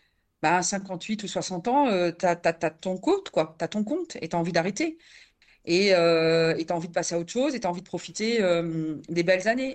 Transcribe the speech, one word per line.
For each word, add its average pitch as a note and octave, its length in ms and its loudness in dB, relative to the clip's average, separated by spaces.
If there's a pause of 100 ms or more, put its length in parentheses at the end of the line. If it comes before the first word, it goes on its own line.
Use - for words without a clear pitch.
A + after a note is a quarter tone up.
(420)
bah, E3 160 4
à F3+ 40 0
cinquante-huit G3 640 -6
ou F#3+ 40 -8
soixante F3+ 420 -4
ans, C#4 180 4
euh, F3+ 240 2
t'as, F3 240 0
t'as, E3+ 160 0
t'as E3 180 -2
ton F#3 280 -6
compte, F#4+ 320 0
quoi. D#3+ 280 0
T'as E3 120 -4
ton G#3 160 -2
compte E4 360 -4
et E3 60 -6
t'as F3 100 -2
envie E3+ 140 0
d'arrêter. G3+ 460 -2 (680)
Et, F#3+ 300 4
euh, E3 640 4
et D#3+ 80 -4
t'as F3 100 -2
envie E3+ 140 -6
de E3+ 40 -12
passer F3 220 -2
à E3+ 40 -2
autre E3+ 120 -6
chose C4 240 0
et G#3+ 60 -8
t'as F#3 80 -2
envie F3 120 -6
de F#3+ 60 -18
profiter, G#3+ 540 -2
euh, E3 560 0 (100)
des E3+ 160 0
belles F#3 240 2
années. C4 280 0